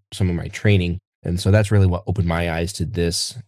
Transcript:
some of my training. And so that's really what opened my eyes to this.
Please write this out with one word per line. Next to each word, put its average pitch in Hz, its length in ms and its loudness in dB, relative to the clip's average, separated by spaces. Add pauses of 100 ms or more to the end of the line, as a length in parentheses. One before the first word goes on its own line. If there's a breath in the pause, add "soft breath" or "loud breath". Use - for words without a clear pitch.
(120)
some 90 180 0
of 85 60 -2
my 82 100 -6
training. 90 540 0 (240)
And 87 160 -4
so 95 100 2
that's 104 220 4
really 98 160 6
what 87 180 -2
opened 90 220 -2
my 85 240 0
eyes 85 220 -4
to 82 120 -4
this. - 500 -4 (120)